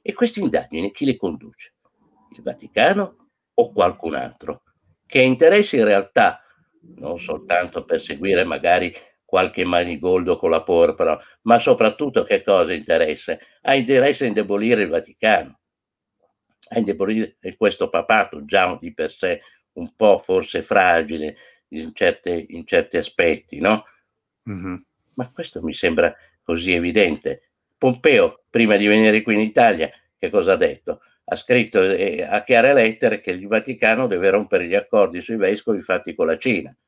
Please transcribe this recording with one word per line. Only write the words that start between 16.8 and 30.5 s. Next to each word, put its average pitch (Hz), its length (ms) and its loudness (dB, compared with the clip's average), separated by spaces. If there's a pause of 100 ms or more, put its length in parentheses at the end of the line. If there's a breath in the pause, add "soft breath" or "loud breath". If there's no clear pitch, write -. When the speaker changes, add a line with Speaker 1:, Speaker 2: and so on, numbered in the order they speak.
Speaker 1:
questo 98 320 0
papato 85 560 -2
già 90 340 0
di 82 160 -14
per 78 160 -6
sé - 320 -6 (320 soft breath)
un - 220 -14
po' 101 260 4
forse 90 420 -2
fragile 82 760 0 (320 soft breath)
in 80 240 -12
certe, 87 560 -4
in 82 160 -16
certi 87 320 -2
aspetti, 80 640 -4
no? 107 240 0 (580 soft breath)
Speaker 2:
Mhm. 92 400 -12 (300)
Speaker 1:
Ma 123 180 -10
questo - 300 -14
mi 80 120 -8
sembra 85 400 0 (300 soft breath)
così 85 300 -4
evidente. 85 800 -2 (260)
Pompeo, 127 720 2
prima 113 260 2
di 101 100 2
venire 107 360 4
qui 110 140 -2
in 104 40 0
Italia, 107 500 2 (280 soft breath)
che 90 120 -6
cosa 95 240 2